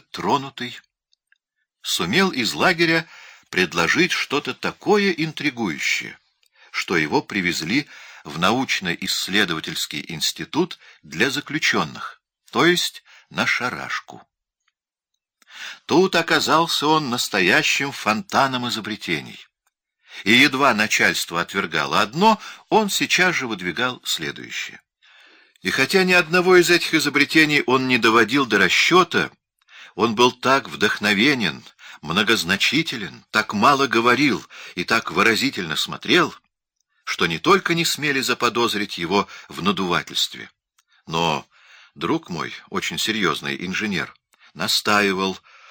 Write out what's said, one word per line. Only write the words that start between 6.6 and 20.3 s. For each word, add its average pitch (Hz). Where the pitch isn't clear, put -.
что -
его 82
привезли 98
в 80
научно-исследовательский 92
институт -
для 82
заключенных, 117
то 120
есть -
на -
шарашку. 69
Тут 180
оказался 160
он 156
настоящим 120
фонтаном 120
изобретений. 104
И 98